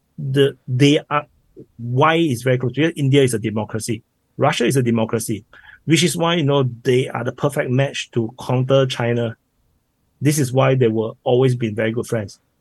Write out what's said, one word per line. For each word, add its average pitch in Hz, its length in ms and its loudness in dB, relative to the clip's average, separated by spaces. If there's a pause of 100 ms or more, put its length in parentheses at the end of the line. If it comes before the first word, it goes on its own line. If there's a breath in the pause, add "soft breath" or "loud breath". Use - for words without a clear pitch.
(180)
The, 139 400 0 (100)
they 143 320 4 (100)
are, 147 160 -2 (520)
why 131 380 0
is 147 280 0
very 127 140 2
close? 127 160 -4
Because 156 220 0
India 139 280 4
is 120 100 2
a 107 60 -2
democracy. 107 640 -6 (340)
Russia 160 280 0
is 160 100 0
a 135 80 2
democracy, 113 640 -2 (400 loud breath)
which 151 180 2
is 175 140 -2
why, 170 180 0
you 165 80 0
know, 139 200 2 (200)
they 127 260 2
are 117 140 -6
the 117 80 -4
perfect 143 380 -4
match 135 420 -2
to 113 280 -2
counter 131 460 2
China. 120 520 -2 (840)
This 147 200 0
is 117 120 0
why 135 240 2
they 127 120 2
were 110 260 -2 (100)
always 127 320 2
been 113 200 -4
very 113 160 -2
good 117 160 -6
friends. 107 320 -6 (220)